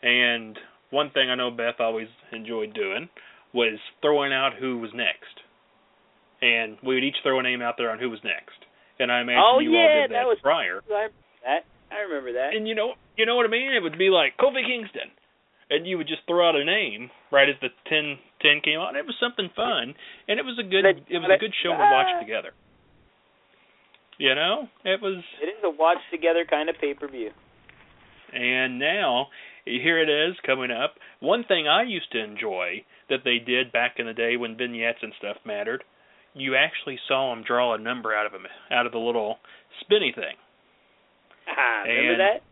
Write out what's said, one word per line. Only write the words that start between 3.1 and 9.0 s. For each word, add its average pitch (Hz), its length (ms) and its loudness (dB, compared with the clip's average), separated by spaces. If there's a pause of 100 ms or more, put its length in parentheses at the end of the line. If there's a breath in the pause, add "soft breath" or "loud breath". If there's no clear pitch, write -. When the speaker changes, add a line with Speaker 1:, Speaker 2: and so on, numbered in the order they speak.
Speaker 1:
was 113 240 0 (240)
throwing 143 320 2
out 135 260 2
who 131 180 -4
was 113 160 -8
next. 113 380 -4 (1080)
And 113 420 0
we 131 100 0
would 127 100 0
each 139 180 -2
throw 131 180 2
a - 20 -4
name 123 200 -2
out 120 160 -4
there 117 120 -2
on 110 80 -6
who 123 120 -4
was 110 120 -12
next. - 360 -8 (400 soft breath)
And 123 120 0